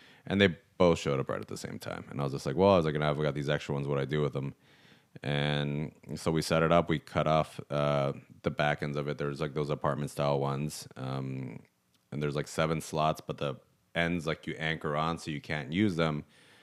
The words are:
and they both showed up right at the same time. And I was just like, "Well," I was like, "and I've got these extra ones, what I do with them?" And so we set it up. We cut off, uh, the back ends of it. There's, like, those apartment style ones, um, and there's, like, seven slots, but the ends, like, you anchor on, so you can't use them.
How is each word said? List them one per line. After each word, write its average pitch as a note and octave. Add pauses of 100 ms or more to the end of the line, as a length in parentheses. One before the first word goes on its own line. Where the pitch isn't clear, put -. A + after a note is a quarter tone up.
(280)
and G2
they F#2 (220)
both E2+
showed C#2
up C2+
right G1+
at G#1+
the -
same -
time. G1+
And -
I C#2+
was C2+
just C#2
like, C#2
"Well," G2
I G2
was E2
like, D2+
"and D2+
I've D2
got D2+
these C#2+
extra D2
ones, C#2+
what C#2+
I C2+
do D2
with D2
them?" C#2 (680)
And D2 (240)
so -
we D#2+
set D#2+
it D#2+
up. E2+
We D#2+
cut D2+
off, D#2 (100)
uh, C#2+ (300)
the D#2+
back D2
ends D2
of C#2+
it. C#2+
There's, C#2+
like, D2+
those D2
apartment D2
style C#2+
ones, C#2
um, C2 (540)
and D2
there's, D2
like, D2
seven D#2+
slots, D#2
but -
the C#2+ (400)
ends, E2+
like, D#2
you D#2+
anchor D#2
on, D#2+
so D#2+
you C#2+
can't D2
use F#2+
them. D#2 (400)